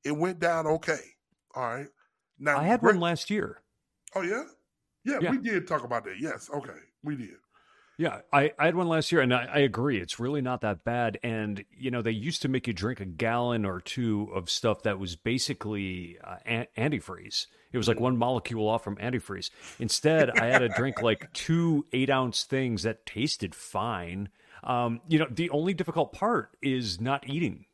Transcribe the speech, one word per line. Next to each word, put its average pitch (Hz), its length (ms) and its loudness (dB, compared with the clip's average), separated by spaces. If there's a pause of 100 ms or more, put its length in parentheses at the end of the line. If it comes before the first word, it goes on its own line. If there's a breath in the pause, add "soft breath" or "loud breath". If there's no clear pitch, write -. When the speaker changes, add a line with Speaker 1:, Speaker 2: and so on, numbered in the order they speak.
Speaker 1:
It 143 60 -2
went 170 280 0
down 165 280 2
okay. 156 340 0 (540)
All 131 80 -2
right. 123 240 -4 (500)
Now, 143 220 2
Speaker 2:
I 156 60 2
had 233 160 4
Speaker 1:
great 214 120 8
Speaker 2:
one 175 80 2
last 170 300 0
year. - 320 -4 (500)
Speaker 1:
Oh, 190 80 -2
yeah? 208 220 -2 (600)
Yeah, 269 160 -2
Speaker 2:
Yeah. 165 120 2
Speaker 1:
we 269 80 2
did 196 280 0
talk 147 160 -2
about 120 220 -2
that. 95 140 -10
Yes. - 340 -6
Okay. 143 240 -8 (260)
We 147 120 -4
did. 113 200 -12 (640 soft breath)
Speaker 2:
Yeah, 156 240 -2 (100)
I, 143 260 4
I 147 100 4
had 170 80 4
one 180 120 2
last 160 240 2
year, 170 80 6
and 127 140 6
I, 123 120 2
I 143 140 2
agree. 127 400 4
It's 87 220 -6
really 143 180 0
not 127 220 -2
that 104 240 -2
bad. 117 360 0
And, 107 480 -4
you 127 220 -6
know, 120 100 0
they 113 100 0
used 117 320 -4
to 147 40 0
make 131 180 0
you 123 60 -2
drink 101 300 -2
a 98 40 -6
gallon 113 600 0
or 92 160 -4
two 107 520 -2
of 92 160 -4
stuff - 340 0
that 101 160 0
was 85 180 -6
basically, 98 1040 -4
uh, 90 220 -14
an-, 113 220 -2 (100)
antifreeze. 104 680 -4 (260 soft breath)
It 123 40 0
was, 110 120 2
like, 113 100 2
one 127 160 2
molecule 117 540 0
off 110 160 0
from 101 100 -6
antifreeze. 104 560 -6 (280 loud breath)
Instead, 147 500 4 (100)
I 113 60 4
had 127 140 6
to 120 100 4
drink, 127 320 0
like, 113 280 2
Speaker 1:
<laughs> - 40 -20
Speaker 2:
two 165 580 2
eight-ounce 131 540 2
things 123 380 0
that 110 220 -2
tasted 107 480 -4
fine. 98 760 -4 (340 loud breath)
Um, 120 460 0
you 156 100 6
know, 151 100 2
the 160 200 -2
only 160 240 0
difficult 165 400 -2
part 202 480 -2
is 120 400 -2
not 135 280 -2
eating 143 440 -4